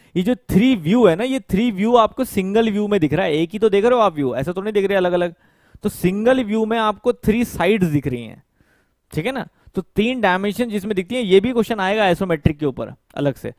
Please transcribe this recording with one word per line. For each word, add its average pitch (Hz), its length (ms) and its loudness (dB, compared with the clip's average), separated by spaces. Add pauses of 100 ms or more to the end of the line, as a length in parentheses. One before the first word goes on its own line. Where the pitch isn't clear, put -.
(140)
ये 180 80 0
जो 208 120 0 (160)
थ्री 254 260 4
व्यू 202 300 4
है 170 100 6
ना, 202 80 -4
ये 262 180 -2
थ्री 233 280 -2
व्यू 214 260 0
आपको 220 280 2
सिंगल 208 460 0
व्यू 208 180 -2
में 208 120 0
दिख 151 120 0
रहा 180 140 0
है, 170 80 -2
एक 160 180 -2
ही 214 60 -8
तो 220 100 2
देख 196 160 2
रहे 240 100 4
हो 247 60 4
आप 196 140 2
व्यू, 135 200 -2
ऐसा 139 180 -4
तो 185 100 -6
नहीं 214 100 -6
देख 202 140 0
रहे 196 100 0
अलग-अलग। 175 380 0 (480)
तो 208 60 -4
सिंगल 220 560 0
व्यू 220 220 -2
में 220 120 -2
आपको 214 340 0
थ्री 233 320 0
साइड्स 185 420 2
दिख 147 200 -2
रही 123 180 -6
हैं, 110 180 -18 (680)
ठीक 156 140 -6
है 254 60 -2
ना? 254 140 -8 (280)
तो 190 80 -4 (140)
तीन 240 240 0
डायमेंशन 202 500 0
जिसमें 208 260 -4
दिखती 185 180 -4
हैं, 254 80 -2
ये 190 180 6
भी 240 120 0
क्वेश्चन 226 280 -2
आएगा 202 240 0
आइसोमेट्रिक 165 540 0
के 151 80 -4
ऊपर 120 280 -6 (200)
अलग 139 200 -2
से, - 240 -12